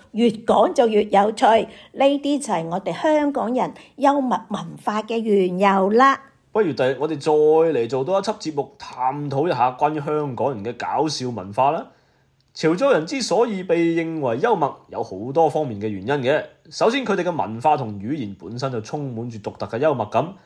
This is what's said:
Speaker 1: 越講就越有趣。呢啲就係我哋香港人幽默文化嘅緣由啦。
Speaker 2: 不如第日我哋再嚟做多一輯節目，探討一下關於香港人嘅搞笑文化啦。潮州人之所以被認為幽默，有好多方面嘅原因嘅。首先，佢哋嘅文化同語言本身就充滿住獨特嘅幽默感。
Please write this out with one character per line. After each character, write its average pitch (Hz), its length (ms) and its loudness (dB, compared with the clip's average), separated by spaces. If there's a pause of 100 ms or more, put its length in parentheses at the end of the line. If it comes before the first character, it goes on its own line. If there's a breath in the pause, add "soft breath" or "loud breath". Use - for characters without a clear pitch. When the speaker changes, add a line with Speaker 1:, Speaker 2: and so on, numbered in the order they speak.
(120)
Speaker 1:
越 233 180 2
講 220 440 2
就 247 140 4
越 208 180 2
有 202 260 4
趣。 220 160 0
呢 220 180 4 (540 loud breath)
啲 285 180 -2
就 226 160 -6
係 165 140 -2
我 175 140 -4
哋 165 120 -6
香 302 380 2
港 233 200 -2
人 254 220 -2 (220 loud breath)
幽 285 240 2
默 247 180 0 (120)
文 175 120 -6 (220)
化 214 180 -2
嘅 220 160 -6
緣 196 400 2
由 196 340 2
啦。 262 300 4 (300)
Speaker 2:
不 214 100 0
如 165 120 0
第 135 100 -2
日 131 160 2
我 147 80 -2
哋 156 100 -4
再 147 140 0
嚟 156 580 4
做 135 140 -2
多 185 160 0
一 - 20 0
輯 214 160 -4
節 156 160 -8
目， - 240 -6
探 135 540 -6
討 139 160 0
一 180 40 2
下 127 200 2
關 147 220 0
於 151 80 -4
香 147 340 -4
港 135 180 -2
人 104 100 -10
嘅 117 140 -8
搞 110 300 -2
笑 131 220 -6
文 101 240 -10
化 131 180 2
啦。 185 160 -6 (640 soft breath)
潮 160 220 0
州 269 160 2
人 165 160 2
之 262 140 -4
所 220 260 2
以 196 160 -6
被 170 320 2
認 165 240 -2
為 123 200 0
幽 226 160 2
默， 147 340 -2
有 110 120 -8
好 - 100 -10 (200)
多 160 180 4
方 156 160 -2
面 110 140 -8
嘅 107 80 -4
原 101 140 -6
因 98 60 -8 (220)
嘅。 147 140 2 (260)
首 196 220 2
先， 262 140 -2
佢 202 100 0
哋 180 80 -2
嘅 175 100 -2
文 113 280 -6
化 151 160 4
同 113 160 -6
語 101 200 -8
言 110 240 -8
本 107 220 -12
身 135 120 -4
就 117 100 -4
充 139 320 -8
滿 117 160 -8
住 117 100 -12
獨 101 160 -10
特 107 100 -8
嘅 113 140 -6
幽 151 160 2
默 110 100 -2
感。 147 280 -2 (120 soft breath)